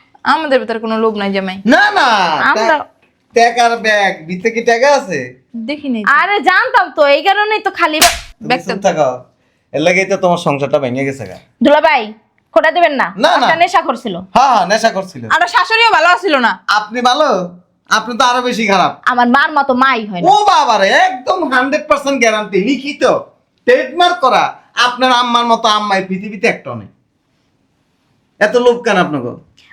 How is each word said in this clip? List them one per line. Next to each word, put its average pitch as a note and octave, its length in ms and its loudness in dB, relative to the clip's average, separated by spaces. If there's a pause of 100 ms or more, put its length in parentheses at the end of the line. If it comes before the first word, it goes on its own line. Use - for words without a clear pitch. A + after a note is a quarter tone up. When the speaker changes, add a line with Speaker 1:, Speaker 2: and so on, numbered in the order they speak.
(240)
Speaker 1:
আমাদের C#4+ 360 0
ভিতরে A3 200 -6
কোনো A3 200 -4
লোভ A3 160 0
নাই G3 180 -4
জামাই। F#3+ 320 -6
Speaker 2:
না, D#4 260 4
না, F4 160 2 (300)
Speaker 3:
আমরা A3 280 0
Speaker 2:
ট্যা-, G#3+ 200 0 (480)
ট্যাকার A#3 440 2
ব্যাগ, G3 480 0
ভিতরে F3+ 260 -4
কি A3+ 100 -4
ট্যাকা A#3 340 2
আছে? C#3+ 480 -6 (120)
Speaker 1:
দেখি C#4 340 -8
নাই। A3+ 180 -4
Speaker 3:
আরে E4+ 320 0
জানতাম F#4+ 520 0
তো, D4+ 140 2
এই C#4+ 180 2
কারণেই G#4 360 0
তো G4+ 120 -4
খালি D#4 280 -2
Speaker 2:
তুমি - 480 -2
Speaker 1:
ব্যাগটা - 260 -4
Speaker 2:
চুপ G#3 100 -8
থাকো। D3+ 400 0 (480)
এর C#3+ 100 -4
লাগেই F3+ 240 2
তো F#3+ 120 -2
তোমার F3+ 200 0
সংসারটা C#3+ 420 -2
ভেঙে C3+ 260 -4
গেছে C3+ 200 -8
গা। F2+ 120 -16 (260)
Speaker 3:
দুলা C#4+ 180 4
ভাই, C4 320 0 (380)
খোটা D#4+ 200 2
দেবেন E4+ 200 2
না। G#3 260 -2
Speaker 2:
না, D#4 200 0
না। C4 80 0
Speaker 3:
একটা C4+ 100 2
নেশা F4 260 0
করছিল। A#3+ 340 -6
Speaker 2:
হ্যাঁ, B3 400 2
হ্যাঁ, F#3 120 0
নেশা A3 220 0
করছিল। F#3+ 360 -8
Speaker 1:
আর D#4 220 0
শাশুড়িও A4 440 2
ভালো F4 300 4
ছিল D#4+ 160 0
না। A3 300 0
Speaker 2:
আপনি G#3+ 340 -2
ভালো? B3 580 0 (300)
আপনি A3 280 -2
তো A#3+ 60 2
আরো B3 180 2
বেশি A#3 260 -2
খারাপ। F3+ 380 0
Speaker 3:
আমার B3 220 2
মার C#4+ 260 2
মতো C#4+ 200 0
মাই B3+ 320 2
হয় F#3+ 160 -6
না। F4 100 4
Speaker 2:
ও G#4 140 4
বাবা D4 320 2
রে, G3 100 2
একদম F4+ 640 0
হান্ড্রেড C4+ 380 -2
পার্সেন্ট C#4 320 0
গ্যারান্টি, G#3 440 0
লিখিত, C4 540 -2 (480)
ট্রেডমার্ক E4 540 0
করা। F#3 380 0 (160)
আপনার B3 380 0
আম্মার A#3+ 340 0
মতো A#3 220 0
আম্মাই G#3 400 0
পৃথিবীতে G3+ 400 -6
একটাও C3+ 280 -6
নেই। G2+ 120 -14 (1500)
এত G#3 160 0
লোভ A#3+ 280 2
কেন G#3 140 0
আপনাকে? C#3+ 460 -4 (300)